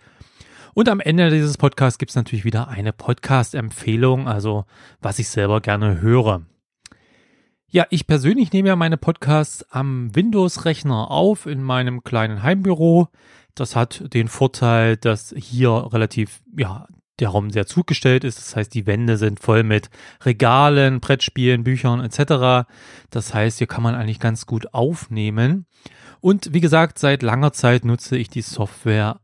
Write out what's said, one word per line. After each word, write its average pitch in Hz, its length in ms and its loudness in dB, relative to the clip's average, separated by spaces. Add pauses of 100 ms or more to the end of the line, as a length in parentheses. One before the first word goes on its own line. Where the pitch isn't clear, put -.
(760)
Und 208 120 4
am 196 100 2
Ende 165 320 2
dieses 151 260 0
Podcasts 135 420 0
gibt's - 180 -6
natürlich 113 280 -4
wieder 113 220 -2
eine 98 260 -6
Podcast-Empfehlung, 127 1300 -2
also 104 380 -2 (360)
was 104 200 -6
ich 113 80 -6
selber 104 320 0
gerne 104 400 0
höre. 107 420 2 (1300)
Ja, 175 220 2
ich - 180 -2
persönlich 160 440 2
nehme 196 180 2
ja 190 40 4
meine 165 220 0
Podcasts 151 760 0
am 127 460 -4
Windows-Rechner 170 960 0
auf 180 340 2
in 139 160 -6
meinem 127 400 -2
kleinen 110 400 -4
Heimbüro. 170 640 4 (480)
Das - 220 -6
hat - 380 -4
den 113 120 2
Vorteil, 117 680 2
dass - 420 -2
hier 120 540 0
relativ, 110 500 -2 (140)
ja, 107 320 -6 (320)
der 113 80 0
Raum 104 220 0
sehr 104 180 -2
zugestellt 131 560 0
ist. 123 140 -8
Das - 180 -10
heißt, 107 180 -6
die 107 140 -4
Wände 113 280 0
sind 104 220 -2
voll 113 240 2
mit 107 280 -2 (340)
Regalen, 135 760 4
Brettspielen, 127 640 0
Büchern 123 380 0
et 117 120 -8
cetera. 127 540 2 (440)
Das - 220 -8
heißt, 113 260 0
hier 117 100 -2
kann 117 160 -4
man 117 100 0
eigentlich 110 240 -6
ganz 113 280 -2
gut 113 280 -6
aufnehmen. 120 920 -2 (540)
Und 185 320 0
wie 170 80 2
gesagt, 160 380 2
seit 139 240 0
langer 127 300 0
Zeit 123 320 2
nutze 120 320 -2
ich 120 120 -4
die 117 140 -8
Software 107 800 -2